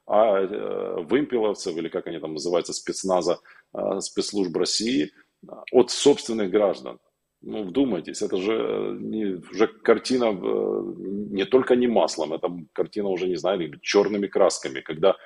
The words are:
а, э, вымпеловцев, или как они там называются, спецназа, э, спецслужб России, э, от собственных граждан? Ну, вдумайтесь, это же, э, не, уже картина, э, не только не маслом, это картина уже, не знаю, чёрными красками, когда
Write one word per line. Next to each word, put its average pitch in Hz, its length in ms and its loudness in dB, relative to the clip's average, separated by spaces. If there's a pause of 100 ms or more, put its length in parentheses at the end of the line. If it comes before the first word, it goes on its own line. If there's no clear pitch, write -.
а, 104 320 4
э, 95 600 -4
вымпеловцев, 110 760 -2
или 82 120 -4
как 87 180 -6
они 85 140 -8
там 78 140 -8
называются, 85 380 -2
спецназа, 87 680 -2 (340)
э, 98 260 -2
спецслужб 92 560 -4
России, 120 540 -2
э, - 360 -20 (260)
от 123 180 6
собственных 113 600 2
граждан? 80 500 0 (420)
Ну, 110 220 -8
вдумайтесь, 95 580 -2
это 101 140 -2
же, 95 160 0
э, 104 480 -2
не, 110 240 -6 (260)
уже 101 160 2
картина, 120 600 2
э, 101 560 0 (500)
не 98 120 0
только 131 300 4
не 123 140 4
маслом, 82 440 0
это 82 160 -2 (240)
картина 101 360 -4
уже, 92 180 -2
не 90 100 -2
знаю, 80 440 -2
чёрными 101 480 2
красками, 80 520 2
когда 82 460 2